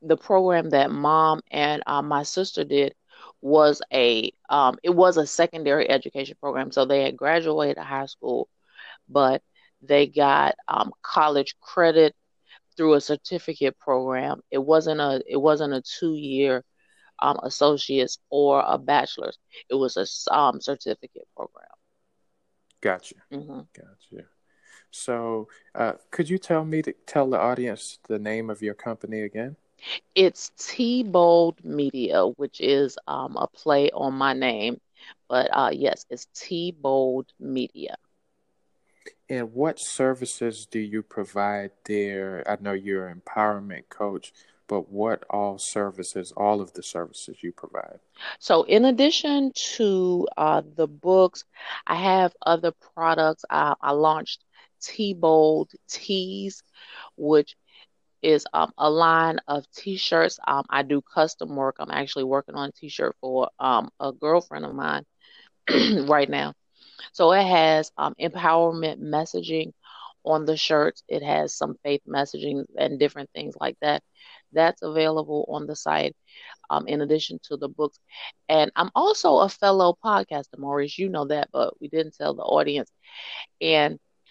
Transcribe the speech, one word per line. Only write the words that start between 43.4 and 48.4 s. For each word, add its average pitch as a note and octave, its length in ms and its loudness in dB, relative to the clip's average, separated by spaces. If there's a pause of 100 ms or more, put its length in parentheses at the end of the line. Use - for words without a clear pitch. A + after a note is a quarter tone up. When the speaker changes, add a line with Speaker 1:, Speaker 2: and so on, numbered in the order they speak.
Speaker 2:
coach, G2+ 440 -8 (340)
but F#2+ 240 -6
what G#2 400 -4
all G2+ 280 -4
services, F#2+ 800 -8
all G#2 240 2
of F#2+ 120 -12
the F2+ 100 -14
services - 600 -12
you F3 100 -10
provide? - 480 -14 (380)
Speaker 1:
So E3 260 2